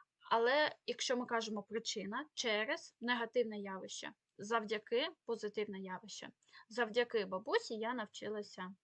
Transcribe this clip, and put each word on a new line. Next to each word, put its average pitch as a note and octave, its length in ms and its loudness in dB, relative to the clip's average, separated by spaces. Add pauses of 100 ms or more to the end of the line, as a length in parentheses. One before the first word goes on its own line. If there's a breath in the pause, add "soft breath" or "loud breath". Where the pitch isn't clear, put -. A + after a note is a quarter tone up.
(320 loud breath)
Але B3 440 6 (100)
якщо A#3+ 320 0
ми B3 80 -2
кажемо A3 380 0
причина, A3 720 -4
через A#3+ 680 0
негативне A#3 580 0
явище, G3 520 -6 (260)
завдяки A3 720 0 (160)
позитивне G#3 540 -2
явище. F#3+ 500 -8 (400 loud breath)
Завдяки A3+ 560 2
бабусі A3+ 480 0
я A3 200 -2
навчилася G#3 920 -6